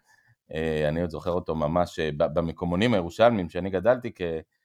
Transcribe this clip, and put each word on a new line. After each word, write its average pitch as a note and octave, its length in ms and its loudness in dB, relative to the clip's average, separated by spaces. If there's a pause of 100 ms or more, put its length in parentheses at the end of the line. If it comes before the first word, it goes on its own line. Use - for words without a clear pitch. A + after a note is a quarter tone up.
(540)
אה, D#2 340 0
אני D#2 120 0
עוד F2 100 -2
זוכר D#2 200 -4
אותו E2+ 240 -2
ממש, E2 440 0
אה, D#2+ 180 0
ב-, D#2 220 0
במקומונים F2 560 0
הירושלמיים F#2+ 540 2
שאני F2+ 220 -4
גדלתי A2+ 440 0
כ-, - 80 -8 (420)